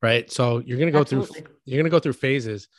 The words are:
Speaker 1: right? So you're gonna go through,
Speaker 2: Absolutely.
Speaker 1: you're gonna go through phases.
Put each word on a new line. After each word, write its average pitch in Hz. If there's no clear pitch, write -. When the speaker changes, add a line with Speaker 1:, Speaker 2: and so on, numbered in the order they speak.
Speaker 1:
right? 117
So 120
you're 123
gonna 160
go 147
through, 135
Speaker 2:
Absolutely. -
Speaker 1:
you're 135
gonna 165
go 165
through 151
phases. 120